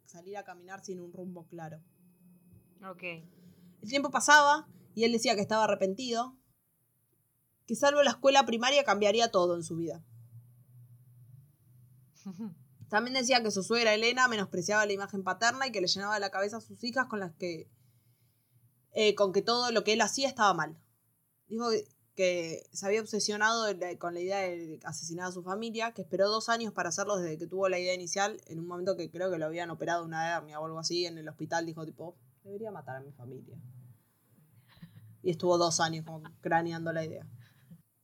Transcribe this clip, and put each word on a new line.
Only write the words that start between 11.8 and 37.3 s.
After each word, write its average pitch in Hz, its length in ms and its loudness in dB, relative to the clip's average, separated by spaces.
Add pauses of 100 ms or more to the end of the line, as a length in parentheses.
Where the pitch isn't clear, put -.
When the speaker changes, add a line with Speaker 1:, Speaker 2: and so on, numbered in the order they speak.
Speaker 2:
<laughs> 190 340 -12 (320)
Speaker 1:
También 240 220 2
decía 254 280 4
que 214 100 -2
su 190 120 -2
suegra 226 300 4
Elena 247 340 4
menospreciaba 208 580 0
la 208 60 0
imagen 196 320 -6
paterna 233 420 0
y 262 60 -6
que 214 80 -2
le 180 80 0
llenaba 208 320 0
la 196 100 -2
cabeza 208 280 -2
a 220 40 -12
sus - 220 -18
hijas 247 220 0
con 214 160 -4
las 180 140 -6
que, 170 360 -8 (1200)
eh, 214 240 4
con 202 160 4
que 196 100 2
todo 240 300 0
lo 214 140 2
que 214 80 4
él 226 80 4
hacía 240 260 0
estaba 208 260 4
mal. 160 240 -4 (680)
Dijo 233 220 -4 (460)
que 175 580 -2
se - 120 -8
había 208 140 2
obsesionado 214 640 0
de 202 120 0
la, 180 220 -6
con 175 160 -6
la 175 60 -6
idea 190 200 -2
de 170 440 -6
asesinar 165 460 -8
a - 20 -10
su 180 100 -10
familia, 220 520 -4
que 196 80 -10
esperó 185 280 2
dos 220 200 -2
años 233 240 0
para 175 160 -2
hacerlo 202 260 -2
desde 165 220 -2
que 165 100 -8
tuvo 190 220 0
la 180 100 0
idea 180 140 0
inicial, 196 540 -2
en 165 120 -10
un 170 80 -8
momento 180 300 -2
que 165 120 -8
creo 180 220 -4
que 170 60 -2
lo 156 80 -2
habían 170 240 -4
operado 165 340 -2
una 165 320 -4
hernia 151 240 -8
o 160 60 -6
algo 160 140 -8
así 170 260 -2
en 170 120 -10
el 156 120 -12
hospital. 160 360 -4
Dijo, 160 200 -10
tipo, 160 320 -14 (260)
"Debería 202 280 -10
matar 147 260 -12
a - 20 -12
mi 139 140 -18
familia". 127 440 -16 (1700)
Y 185 80 0
estuvo 175 260 2
dos 170 220 2
años 160 260 0
como 160 180 -12 (180)
craneando 165 500 -2
la 160 140 -4
idea. - 200 -12 (800)